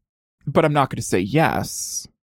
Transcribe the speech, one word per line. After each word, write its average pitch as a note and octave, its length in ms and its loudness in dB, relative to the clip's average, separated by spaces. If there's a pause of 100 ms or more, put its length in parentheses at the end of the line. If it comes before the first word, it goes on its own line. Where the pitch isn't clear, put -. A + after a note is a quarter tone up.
(460)
but D#3+ 180 2
I'm D3+ 80 2
not C#3+ 180 2
gonna - 120 -8
say - 160 0
yes. - 880 -2 (300)